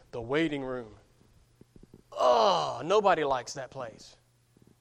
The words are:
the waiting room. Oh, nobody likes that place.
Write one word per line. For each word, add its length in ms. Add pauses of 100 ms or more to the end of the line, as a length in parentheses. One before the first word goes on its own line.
(100)
the 100
waiting 420
room. 320 (1160)
Oh, 720
nobody 400
likes 300
that 160
place. 460 (640)